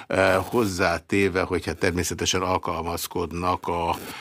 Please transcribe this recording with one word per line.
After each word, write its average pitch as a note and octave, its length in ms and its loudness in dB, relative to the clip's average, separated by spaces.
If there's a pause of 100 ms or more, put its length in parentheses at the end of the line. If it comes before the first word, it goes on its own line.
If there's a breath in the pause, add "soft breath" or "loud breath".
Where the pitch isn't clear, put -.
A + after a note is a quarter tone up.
eh, F#2+ 280 4 (100)
hozzátéve, F#2+ 960 2
hogyha E2+ 320 -2
természetesen F2 680 0
alkalmazkodnak F2 1300 -2
a E2+ 300 0 (240 loud breath)